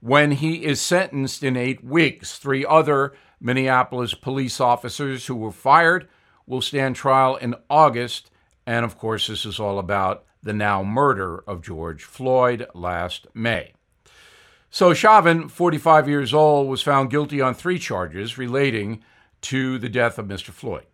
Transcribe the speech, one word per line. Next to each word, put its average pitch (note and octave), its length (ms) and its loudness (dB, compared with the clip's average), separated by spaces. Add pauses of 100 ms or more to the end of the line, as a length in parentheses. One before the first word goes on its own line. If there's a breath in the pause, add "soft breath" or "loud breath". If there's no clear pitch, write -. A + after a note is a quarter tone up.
when C#3+ 320 2
he C#3+ 320 -4
is C#3+ 160 -2
sentenced D3 600 -2
in C3 140 -2
eight B2+ 280 -4
weeks. D3 540 -2
Three C3+ 260 -4
other C#3+ 500 2 (260 soft breath)
Minneapolis B2+ 760 0
police C3+ 460 -6
officers B2+ 680 -2
who C3 80 -8
were A2 180 -8
fired E3 560 4 (380 soft breath)
will B2+ 160 -6
stand C3+ 340 -2
trial C3 400 2
in A#2+ 180 -6 (140)
August. B2+ 600 2 (360)
And A#2 180 -2
of A2 140 -8
course, A2 280 -4
this G#2+ 180 -6
is G#2+ 160 -10
all G2+ 180 -2
about F#2+ 460 -2 (180)
the G#2+ 100 -8
now G#2 300 0
murder G2 640 -2
of F2+ 160 -10
George E2 420 -10
Floyd B2 720 0
last F2 580 -8
May. A2+ 400 -4 (960 soft breath)
So F3+ 240 4
Chauvin, E3+ 560 6
forty-five D#3+ 580 4
years C#3 280 -2
old, D3 340 4
was C3 140 -4
found C3+ 280 0
guilty D3 300 -2
on C3 140 0
three F3+ 240 -4
charges G2 580 -8
relating A#2+ 680 -2 (380 soft breath)
to C3 380 -4
the A#2+ 100 -8
death A#2 300 0
of G#2 80 -8
Mister G2 260 -12
Floyd. F#2+ 420 -12